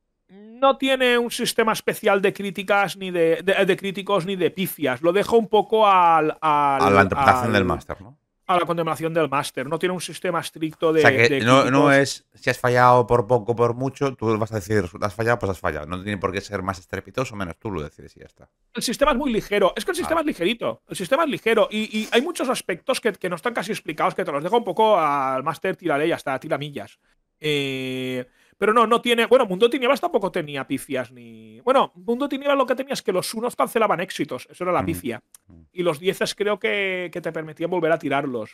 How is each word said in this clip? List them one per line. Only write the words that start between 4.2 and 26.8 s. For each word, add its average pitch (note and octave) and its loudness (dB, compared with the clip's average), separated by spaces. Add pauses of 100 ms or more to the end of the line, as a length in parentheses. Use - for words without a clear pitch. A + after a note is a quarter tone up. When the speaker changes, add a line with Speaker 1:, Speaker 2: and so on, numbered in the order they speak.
Speaker 1:
ni G3 -4
de E3+ 0
pifias. D3 -4
Lo E3+ 2
dejo G3+ 2
un A3+ 2
poco G#3+ 4
al, E3 6 (100)
al, C#3+ 2
Speaker 2:
A G2 6
la G2 8
interpretación B2 4
Speaker 1:
al A2 0
Speaker 2:
del G2+ 4
máster, - -4
¿no? A2 -20 (300)
Speaker 1:
a F3+ 2
la E3+ -2
contemplación D#3+ -4
del D#3 2
máster. C#3 -4
No D#3+ -4
tiene F3+ -2
un F3+ -6
sistema E3+ -6
estricto D#3+ -2
de, D#3+ 4
Speaker 2:
O - 6
sea, C3+ 6
que A#2 4
Speaker 1:
de C3+ 0
Speaker 2:
no, B2 4
no C#3 4
Speaker 1:
críticos. C#3 6 (380)
Speaker 2:
es - -20
si C3 -2
has B2+ -2
fallado B2 6
por A#2+ 2
poco, A#2 0
por A#2 0
mucho, C3+ -4
tú A2 0
vas G#2+ -4
a A2 -6
decir, G2+ 0 (160)
has G2+ -6
fallado, A#2 0
pues G2 -4
has F#2+ -6
fallado. D2+ -6
No F2+ -8
tiene G2+ -6
por F#2+ -4
qué G2 -4
ser G2+ -8
más F#2+ -6
estrepitoso G#2 -10
o - -14
menos, F2+ -10
tú A2 -12
lo F2 -6
decides D2 -16
y - -20
ya - -20
está. - -18 (260)
Speaker 1:
El A3+ -8
sistema C#4 2
es A#3 0
muy C#4 -4
ligero. G3+ 0
Es G#3+ -8
que F#4 -4
el F4 -4
Speaker 2:
Ah. - -8
Speaker 1:
sistema E4 -2
es D4+ -2
ligerito. F#3 -4
El E3+ -12
sistema C4 0
es D4+ -2
ligero. A3 2
Y, G#3+ -4
y G#3+ -4
hay A#3 2
muchos D#4+ -4
aspectos A3+ -4
que, G#3+ -2
que - -6
no F3 -6
están A#3 -6
casi G#3 -4
explicados, F3 -4
que F#3+ -2
te E3+ -6
los C#3+ -2
dejo F3+ 0
un A#3 0
poco G#3 4
al C#3 0
máster, D#3+ -4
tírale D3+ -2
y - 0
ya D3 0
está, C3+ -6
tira D#3 -4
millas. C3+ -12 (400)